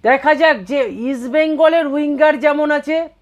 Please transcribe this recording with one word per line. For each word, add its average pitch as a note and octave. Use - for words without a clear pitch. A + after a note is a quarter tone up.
দেখা C4+
যাক D#4
যে C#4+
ইস্ট B3
বেঙ্গলের D#4
উইঙ্গার D4
যেমন D4
আছে D4